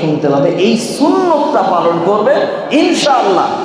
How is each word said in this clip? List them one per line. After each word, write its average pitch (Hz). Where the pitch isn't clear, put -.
শুনতে 151
পাবে। 139
এই 202
সুন্নতটা 311
পালন 170
করবে, 214
ইনশাআল্লাহ 254